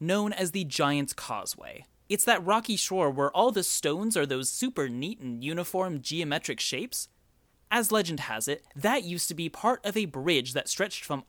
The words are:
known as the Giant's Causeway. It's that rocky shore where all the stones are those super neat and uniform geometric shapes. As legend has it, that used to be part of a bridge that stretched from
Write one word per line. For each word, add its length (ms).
known 320
as 180
the 140
Giant's 480
Causeway. 720
It's 160
that 200
rocky 320
shore 340
where 200
all 220
the 100
stones 540
are 100
those 240
super 380
neat 320
and 240
uniform 580
geometric 560
shapes. 500
As 220
legend 280
has 280
it, 160
that 300
used 240
to 60
be 140
part 360
of 120
a 80
bridge 480
that 160
stretched 360
from 240